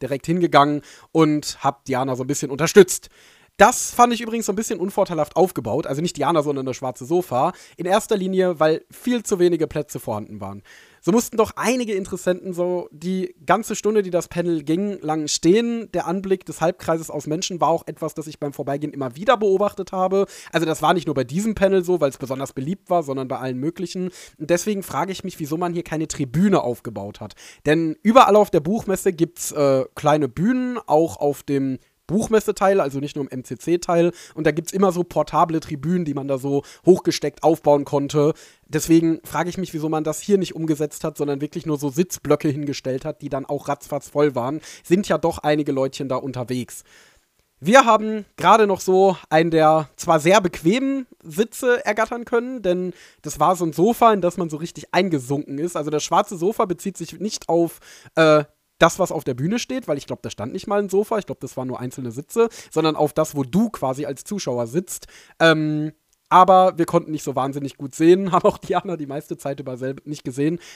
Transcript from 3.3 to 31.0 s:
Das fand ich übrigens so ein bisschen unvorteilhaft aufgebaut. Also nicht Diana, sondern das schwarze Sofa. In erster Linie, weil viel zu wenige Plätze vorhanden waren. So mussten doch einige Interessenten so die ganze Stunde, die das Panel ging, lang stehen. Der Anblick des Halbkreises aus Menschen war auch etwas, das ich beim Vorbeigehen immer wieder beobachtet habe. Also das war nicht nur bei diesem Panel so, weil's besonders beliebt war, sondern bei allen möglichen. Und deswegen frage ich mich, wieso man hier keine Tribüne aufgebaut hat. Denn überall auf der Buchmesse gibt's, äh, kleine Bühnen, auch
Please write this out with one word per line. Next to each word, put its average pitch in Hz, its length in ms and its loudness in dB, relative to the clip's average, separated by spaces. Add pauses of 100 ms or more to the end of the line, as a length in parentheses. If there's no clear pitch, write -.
Das 220 340 4
fand 240 240 4
ich 226 80 -6
übrigens 226 240 -6
so 214 60 -2
ein 185 40 -4
bisschen 220 240 -4
unvorteilhaft 180 560 -2
aufgebaut. 143 500 0
Also 143 140 -6
nicht 175 160 -4
Diana, 151 260 2
sondern 139 220 -4
das 127 120 -4
schwarze 127 280 -8
Sofa. 156 480 0 (240)
In 170 80 -10
erster 202 320 0
Linie, 185 420 0
weil 156 320 2
viel 240 320 -2
zu 196 160 -2
wenige 175 280 4
Plätze 147 340 -8
vorhanden 107 400 -8
waren. 98 220 -12 (400)
So 170 100 0
mussten 233 240 0
doch 220 200 0
einige 220 360 -2
Interessenten 185 640 -6
so 180 360 -4
die 180 440 -6 (100)
ganze 202 320 -2
Stunde, 214 240 0
die 185 80 0
das 170 200 -2
Panel 170 340 -4
ging, 190 400 -2
lang 156 260 -4
stehen. 226 640 0
Der 170 140 -4
Anblick 190 400 -4
des 160 160 -10
Halbkreises 165 480 -2
aus 147 160 -8
Menschen 165 340 -6
war 147 80 2
auch 165 180 -2
etwas, 156 280 -8
das 156 140 -10
ich - 120 -14
beim 143 140 -6
Vorbeigehen 143 400 -6
immer 131 220 -6
wieder - 200 2
beobachtet 196 560 0
habe. 190 320 0 (280)
Also 165 120 0
das 160 160 -2
war 156 140 4
nicht 160 100 -4
nur 151 100 -4
bei 131 100 -2
diesem 190 300 -4
Panel 190 300 2
so, 175 160 0
weil's 139 160 0
besonders 131 380 -8
beliebt 147 340 -8
war, 175 140 0
sondern 135 260 -6
bei 123 120 -6
allen 127 180 -6
möglichen. 175 520 -6 (280)
Und 151 100 -10
deswegen 196 340 0
frage 170 300 -6
ich - 100 -12
mich, 185 160 -12
wieso 156 200 -6
man 175 160 -4
hier 170 100 -6
keine 156 240 -6
Tribüne 156 540 2
aufgebaut 107 580 -8
hat. 107 140 -16 (320)
Denn 156 360 2
überall 214 340 8
auf 208 120 6
der 165 120 2
Buchmesse 190 520 -2
gibt's, 160 400 -4
äh, 139 320 2 (100)
kleine 147 340 0
Bühnen, 247 580 -2
auch 156 320 2